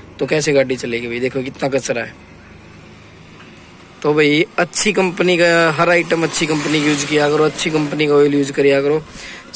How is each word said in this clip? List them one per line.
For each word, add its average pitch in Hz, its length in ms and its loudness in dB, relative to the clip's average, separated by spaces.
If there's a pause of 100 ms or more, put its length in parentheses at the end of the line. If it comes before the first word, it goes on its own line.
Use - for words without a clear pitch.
(200)
तो 156 60 -4
कैसे 156 280 0
गाड़ी 131 220 2
चलेगी 120 320 -6
भाई? 117 120 -6
देखो, 131 220 -4
कितना 135 280 -6
कचरा 127 320 -4
है। 110 120 -12 (1900)
तो 151 120 0
भाई, 151 320 2 (140)
अच्छी 180 340 0
company 180 440 0
का 170 340 4
हर 170 180 0
item 170 340 0
अच्छी 160 220 -2
company 151 360 -2
की 147 60 0
यूज़ 147 200 0
किया 147 220 0
करो, 151 160 2
अच्छी 151 240 -2
company 151 380 -2
का 147 60 2
ऑयल 143 220 4
यूज़ 139 160 0
करिया 139 300 2
करो, 151 200 0 (540)